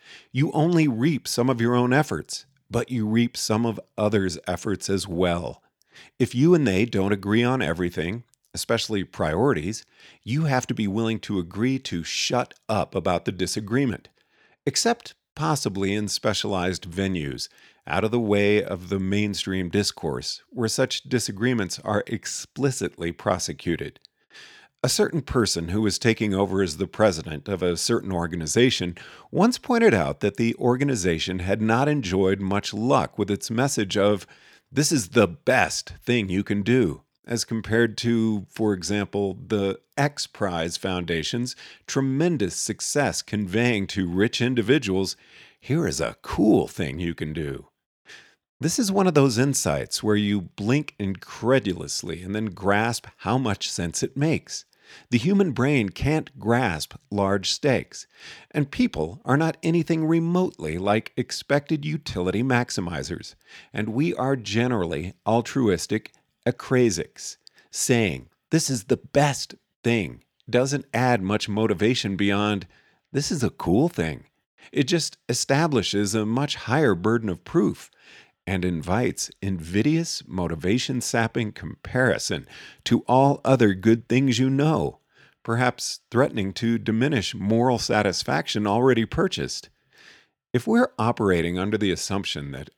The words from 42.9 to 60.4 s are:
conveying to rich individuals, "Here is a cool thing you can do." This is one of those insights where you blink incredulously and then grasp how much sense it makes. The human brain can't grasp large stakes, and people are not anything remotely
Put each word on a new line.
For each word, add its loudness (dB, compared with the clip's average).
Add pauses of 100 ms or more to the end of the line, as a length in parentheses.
conveying 0
to -2
rich 0
individuals, 2 (420)
"Here -2
is -4
a -4
cool 4
thing -6
you -4
can -6
do." -6 (920)
This 0
is 0
one 4
of 4
those 6
insights 0
where 2
you 2
blink -2
incredulously -2
and -8
then -4
grasp 0 (120)
how 0
much -2
sense -4
it -4
makes. -2 (460)
The 4
human 4
brain 2
can't -2
grasp 0 (160)
large 0
stakes, -2 (420)
and -2
people -2
are 4
not 0
anything 0
remotely 0